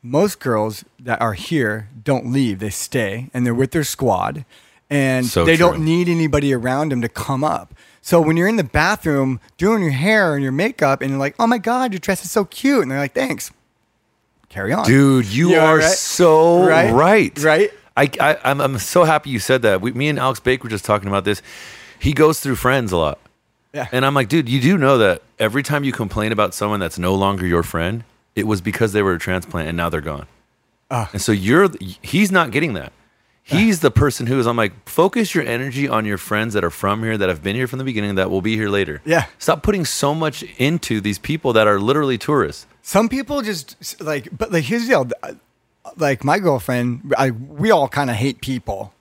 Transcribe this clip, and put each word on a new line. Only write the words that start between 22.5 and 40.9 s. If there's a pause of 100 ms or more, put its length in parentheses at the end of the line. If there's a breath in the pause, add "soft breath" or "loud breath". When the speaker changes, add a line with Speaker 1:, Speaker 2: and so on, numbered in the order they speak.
Speaker 2:
friends
a
lot. (540)
Speaker 1:
Yeah.
Speaker 2:
And
I'm
like,
"Dude,
you
do
know
that (160)
every
time
you
complain
about
someone
that's
no
longer
your
friend, (320)
it
was
because
they
were
a
transplant
and
now
they're
gone." (640)
Speaker 1:
Ah.
Speaker 2:
And
so
you're, (340)
he's
not
getting
that. (540)
He's
the
person
who
is,
I'm
like,
"Focus
your
energy
on
your
friends
that
are
from
here,
that
have
been
here
from
the
beginning,
that
will
be
here
later."
Speaker 1:
Yeah. (120)
Speaker 2:
Stop
putting
so
much (160)
into